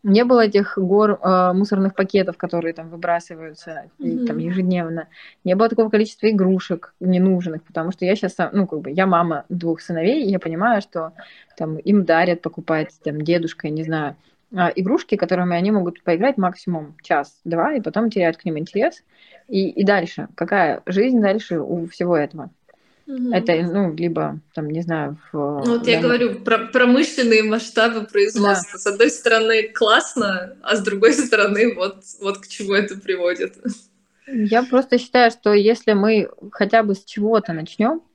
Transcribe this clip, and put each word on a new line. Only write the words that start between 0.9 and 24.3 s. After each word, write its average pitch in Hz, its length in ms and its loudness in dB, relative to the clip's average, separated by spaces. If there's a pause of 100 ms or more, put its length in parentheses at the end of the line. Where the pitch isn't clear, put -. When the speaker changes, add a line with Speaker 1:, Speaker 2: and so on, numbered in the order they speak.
Speaker 1:
э, 180 320 2
мусорных 190 400 0
пакетов, 190 420 0
которые 170 380 -6
там 165 160 -16
выбрасываются, 165 920 -8 (160)
и, 247 260 -4
там, 226 120 -4
Speaker 2:
Мгм. 165 80 -6
Speaker 1:
ежедневно. 175 640 -4 (360)
Не 180 120 2
было 226 120 4
такого 226 220 0
количества 214 400 0
игрушек 190 720 0
ненужных, 180 640 0
потому 170 280 -6
что - 120 -8
я 185 120 2
щас 190 180 -6
сам, - 180 -4
ну, 196 140 0
как 160 140 -8
бы, 135 100 -10
я 185 160 0
мама 170 420 0
двух 165 320 -4
сыновей, 190 440 -2
и 196 60 0
я 190 100 0
понимаю, 196 420 0
что 165 300 -10 (440)
там 156 220 -6
им 202 260 2
дарят, 170 380 2
покупает, 160 480 -4 (140)
там, 151 180 -4
дедушка, 165 460 -2
я 151 60 -4
не 160 100 -6
знаю, 156 320 -4 (400)
а, 175 180 2
игрушки, 208 420 -2
которыми 180 400 -2
они 185 160 0
могут 180 300 -2
поиграть 196 360 0
максимум 175 640 -4
час-два, 165 720 -2
и 262 60 -2
потом 214 300 -2
теряют 170 280 0
к - 60 -20
ним 160 140 -4
интерес. 202 440 -4 (460)
И, 196 220 0
и - 140 -2
дальше. 190 500 0
Какая 170 520 0
жизнь 226 340 2
дальше 196 400 0
у 165 260 -6
всего 175 300 -2
этого? 147 340 -6 (560)
Speaker 2:
Мгм. 247 280 -4
Speaker 1:
Это, 185 180 2 (100)
ну, 175 320 -2
либо, 160 460 -4 (140)